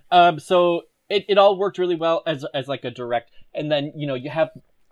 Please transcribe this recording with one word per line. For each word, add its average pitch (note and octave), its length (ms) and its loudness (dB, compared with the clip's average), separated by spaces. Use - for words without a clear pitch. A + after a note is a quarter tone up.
Um, F3 300 4
so F3 420 2
it, G3 180 -2
it G3 80 0
all G3 220 6
worked G3 180 -4
really F3+ 200 -2
well E3 300 -2
as, D3+ 180 -4
as, C3+ 140 -6
like, C3+ 180 -8
a B2 40 -8
direct, A#2+ 400 -6
and D3+ 160 -6
then, D3 240 -2
you D3 120 -8
know, C#3 80 -4
you B2+ 160 -8
have, D#3 200 -2